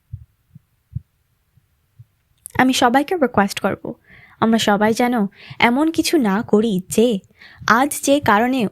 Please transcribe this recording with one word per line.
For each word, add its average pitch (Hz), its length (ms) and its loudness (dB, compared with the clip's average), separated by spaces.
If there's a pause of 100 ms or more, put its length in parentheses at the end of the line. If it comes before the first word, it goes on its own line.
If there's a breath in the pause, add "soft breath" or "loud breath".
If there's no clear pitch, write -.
(2500)
আমি 254 140 2
সবাইকে 269 440 0
রিকোয়েস্ট 240 440 -2
করব, - 340 -6 (460 soft breath)
আমরা 226 180 2
সবাই 214 360 0
যেন 247 320 0 (320 loud breath)
এমন 262 320 0
কিছু 320 280 -2
না 208 240 0
করি 208 460 0
যে 220 300 0 (480 loud breath)
আজ 254 360 0
যে 285 180 2
কারণে 240 520 2